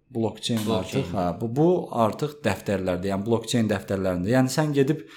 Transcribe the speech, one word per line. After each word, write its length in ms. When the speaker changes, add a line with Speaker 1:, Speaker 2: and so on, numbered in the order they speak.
Speaker 1:
Blockchain 560
Speaker 2:
Blockchain. 380
Speaker 1:
artıq, 100
hə, 260
bu, 160
bu 380
artıq 380
dəftərlərdə, 720
yəni 140
blockchain 440
dəftərlərində. 560
Yəni 240
sən 240
gedib 300